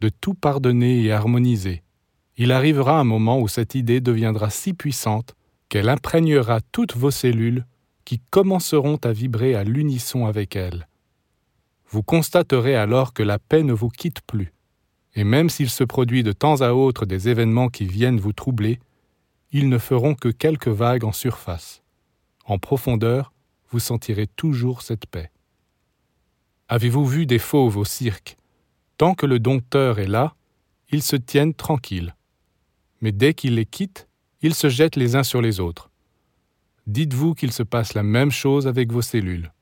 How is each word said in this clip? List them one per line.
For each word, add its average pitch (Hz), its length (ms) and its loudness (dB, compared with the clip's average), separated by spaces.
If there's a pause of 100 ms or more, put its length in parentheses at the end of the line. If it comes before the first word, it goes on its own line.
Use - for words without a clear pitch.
de 110 80 2
tout - 240 -4
pardonner 127 680 2
et 107 100 2
harmoniser, 107 720 0 (560)
il 123 140 2
arrivera 139 460 4
un 143 60 4
moment 113 340 2
où 113 100 0
cette - 260 -4
idée 120 260 2
deviendra 110 480 0
si - 240 -4
puissante 113 600 -4 (340)
qu'elle 107 220 0
imprégnera 139 680 2 (120)
toutes 233 240 -2
vos 135 140 2
cellules 120 560 0 (400)
qui 117 120 -6 (120)
commenceront 170 720 2
à 117 80 0
vibrer 120 420 -2
à 101 80 -2
l'unisson 127 600 -2
avec 104 320 -4
elle. 90 320 -8 (1000)
Vous 107 120 -2
constaterez 139 760 2
alors 117 360 2
que - 100 -4
la 104 160 0
paix 160 240 2
ne 135 120 2
vous 113 160 -2
quitte - 320 -8
plus, 98 320 -6 (600)
et 107 80 -2
même 139 280 4
s'il 135 180 -2
se - 160 0
produit 123 380 0
de 107 100 0
temps 143 300 2
à 123 100 2
autre 127 320 2
des 95 240 -4
événements 117 400 2
qui 113 160 -6
viennent 110 360 0
vous 104 120 -4
troubler, 120 460 -2 (720)
ils 143 160 2
ne 127 80 4
feront 131 380 0
que 123 160 -2
quelques 156 380 0
vagues 117 360 0
en 107 80 -2
surface. - 680 -8 (680)
En 101 120 -2
profondeur, 123 720 -2 (380)
vous 120 100 -2
sentirez 110 480 -4
toujours 123 540 -2
cette - 240 -8
paix. 82 260 -12 (1400)
Avez-vous 120 360 2
vu 147 220 0
des 123 140 2
fauves 131 360 2
au 101 80 -2
cirque ? - 520 -8 (600)
Tant 175 160 4
que 147 120 -4
le 127 140 2
dompteur 127 580 0
est 98 80 -2
là, 120 300 0 (560)
ils 147 100 0
se - 140 -2
tiennent 143 380 0
tranquilles. 92 600 -6 (840)
Mais 110 100 -2
dès 131 240 4
qu'il 123 220 0
les 113 100 0
quitte, - 420 -10 (340)
ils 165 120 2
se - 140 2
jettent 143 260 2
les 123 220 2
uns 135 80 2
sur 123 180 0
les 110 160 0
autres. 87 320 -8 (960)
Dites-vous 139 480 0
qu'il 123 160 -2
se 117 140 -4
passe 113 300 -4
la 104 100 -2
même 123 260 2
chose 139 380 0
avec 120 240 0
vos 120 100 0
cellules. 90 600 -4